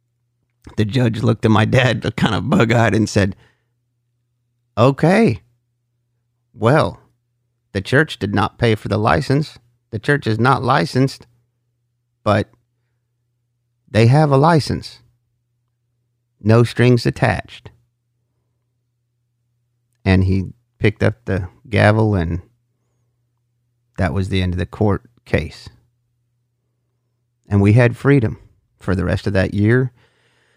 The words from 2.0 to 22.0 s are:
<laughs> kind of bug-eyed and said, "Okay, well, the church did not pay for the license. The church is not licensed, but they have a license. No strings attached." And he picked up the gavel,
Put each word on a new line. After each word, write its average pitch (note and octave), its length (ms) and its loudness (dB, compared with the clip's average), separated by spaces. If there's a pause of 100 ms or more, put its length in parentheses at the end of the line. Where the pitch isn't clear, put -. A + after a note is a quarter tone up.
<laughs> - 20 -14
kind - 180 -2
of G#2 140 -4
bug-eyed A#2 440 2
and G#2+ 160 0
said, G2 260 0 (1400)
"Okay, C#3+ 640 2 (1120)
well, G#2+ 460 0 (720)
the G2 100 -4
church C#3+ 380 -2
did G2+ 160 -4
not G2+ 240 -4
pay A2+ 160 0
for - 140 -8
the G2+ 80 -2
license. C#3+ 600 -2 (320)
The A2 100 -10
church C#3+ 280 -4
is A2 120 -2
not B2 240 0
licensed, C3+ 640 -2 (1000)
but G#2 280 -2 (1400)
they A2+ 180 4
have D3 240 4
a C3+ 60 4
license. D3 640 0 (1400)
No A2+ 220 4
strings A#2+ 420 2
attached." - 640 -6 (2250)
And F#2 200 4
he F#2+ 300 -2 (260)
picked G#2+ 240 -2
up G#2+ 220 -2
the F#2 220 -6 (220)
gavel, G#2 460 2